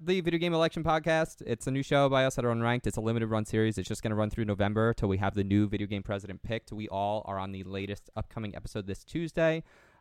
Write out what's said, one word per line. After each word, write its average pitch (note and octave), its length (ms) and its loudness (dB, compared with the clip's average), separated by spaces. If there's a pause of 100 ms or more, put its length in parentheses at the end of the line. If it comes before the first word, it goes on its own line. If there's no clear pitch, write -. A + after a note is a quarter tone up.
the F#3 160 2
Video E3+ 180 0
Game E3+ 140 2
Election E3 280 2
Podcast. D#3+ 640 0
It's - 220 -4
a C3+ 40 -2
new C3+ 120 -2
show C#3 240 4
by C3+ 160 4
us C3 120 2
that A#2+ 100 -2
are A#2+ 100 2
unranked. A#2 320 0
It's G2+ 80 -2
a A2 60 -2
limited A2+ 260 0
run A2 160 0
series. A2 340 2
It's F2+ 120 -6
just G#2+ 120 -4
gonna A2 140 0
run G#2+ 140 2
through A2+ 160 -2
November G#2 480 2
till G#2 160 0
we F#2+ 80 2
have G2 180 0
the G2+ 80 2
new G2+ 240 4
video G2+ 200 -2
game G2 160 -4
president G2 380 -8
picked. A2+ 300 -6
We G#2+ 160 -8
all G2+ 380 -2
are G2 120 -6
on G2 140 -6
the F#2+ 140 -8
latest G2 500 -8
upcoming A2 400 -8
episode - 320 -8
this F#2+ 160 -8
Tuesday. D#3+ 600 0 (380)